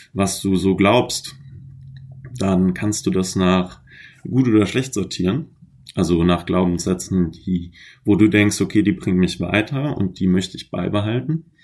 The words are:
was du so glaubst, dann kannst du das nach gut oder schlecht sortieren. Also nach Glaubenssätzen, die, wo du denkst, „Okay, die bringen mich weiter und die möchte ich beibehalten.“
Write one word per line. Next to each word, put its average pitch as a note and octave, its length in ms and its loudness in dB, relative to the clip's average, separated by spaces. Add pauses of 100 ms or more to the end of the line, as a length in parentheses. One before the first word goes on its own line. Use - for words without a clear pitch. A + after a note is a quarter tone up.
(140)
was F#2+ 260 -2
du G2 160 0
so F#2 180 2
glaubst, G#2+ 640 0 (1000)
dann F#2 380 2
kannst G#2 320 -4
du F#2+ 60 2
das F#2 240 -2
nach F#2 460 0 (460)
gut B2+ 200 2
oder G#2+ 180 4
schlecht - 280 -4
sortieren. G2 560 -2 (440)
Also E2 300 2
nach F2 200 2
Glaubenssätzen, F2+ 840 0
die, F2 400 -6 (340)
wo G#2 120 4
du G#2 100 6
denkst, G#2 340 4
„Okay, G2+ 220 2
die F#2+ 80 4
bringen F#2 280 0
mich F2+ 200 0
weiter A2 580 -2
und F#2+ 220 -4
die F#2+ 80 0
möchte F#2 300 0
ich - 160 -14
beibehalten.“ G#2+ 800 -4 (120)